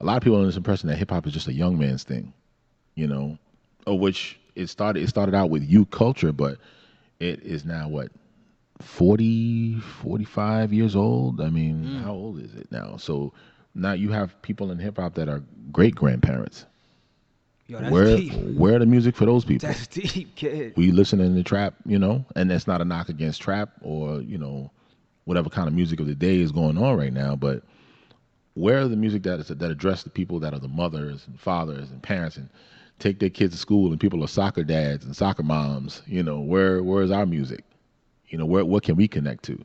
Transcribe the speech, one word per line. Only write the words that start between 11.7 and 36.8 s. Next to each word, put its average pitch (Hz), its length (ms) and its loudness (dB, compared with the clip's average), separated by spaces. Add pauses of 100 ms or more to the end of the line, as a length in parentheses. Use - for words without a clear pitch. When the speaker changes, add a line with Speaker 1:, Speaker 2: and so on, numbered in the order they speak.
Speaker 2:
Mm. 135 180 -6
Speaker 1:
how 104 100 -8
old 98 280 -10
is 55 140 -16
it - 160 -18
now? 50 260 -10
So 71 360 -6 (420)
now 95 180 -2
you 101 180 -2
have 101 320 -4
people 101 280 -6
in 90 80 -8
hip 101 180 -8
hop 90 180 -4
that 80 140 -4
are 73 140 -6 (300)
great 107 220 6
grandparents. 62 720 0 (1000)
Speaker 2:
Yo, 120 100 -12
that's 71 140 -2
Speaker 1:
Where, 110 240 8
Speaker 2:
deep. 190 160 0 (240)
Speaker 1:
where 98 240 6
the 117 60 6
music 120 280 6
for 107 120 4
those 117 180 6
people? - 240 0
Speaker 2:
That's 113 180 -8
<laughs> - 0 -
deep, 185 480 -8
kid. 143 420 -6
Speaker 1:
We 87 140 6
listening 92 460 6
to 90 80 4
trap, 101 300 -2 (120)
you 101 120 2
know, 107 260 2 (100)
and 92 160 0
that's 85 160 0
not 90 140 0
a 85 40 -2
knock 85 240 -4
against 78 320 -6
trap 101 300 -4 (100)
or, 76 420 -6
you 76 160 -10
know, 69 320 -10 (540)
whatever 85 240 0
kind 87 200 -2
of 76 60 0
music 82 260 0
of 76 80 -4
the 73 60 -4
day 90 260 2
is 82 100 2
going 78 280 0
on 123 180 2
right 69 160 -2
now, 67 240 -2
but 67 260 -2 (920)
where 107 260 2
are 135 80 0
the 113 80 -2
music 107 260 0
that 90 160 -4
is, 76 100 -10
that 82 220 -6
address 85 320 -2
the - 80 -16
people 87 300 -4
that 76 120 -6
are 71 60 -8
the 65 100 -10
mothers 73 600 -6
and 65 100 -18
fathers 78 540 -6
and 65 100 -18
parents 87 340 -6
and 67 120 -14 (500)
take 98 220 -2
their 98 100 2
kids 90 240 0
to 82 40 -12
school 98 340 2
and 78 80 -4
people 85 240 0
are - 40 -4
soccer 98 360 -2
dads 73 400 -2
and 65 100 -10
soccer 98 300 0
moms, 73 640 -4
you 90 180 -2
know, 76 160 -4
where, 92 420 2